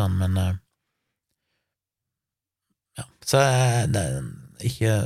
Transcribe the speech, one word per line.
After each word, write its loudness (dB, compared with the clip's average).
den, 0
men, 0
eh, 0
ja, -12
så 4
er 2
det 0
ikke 0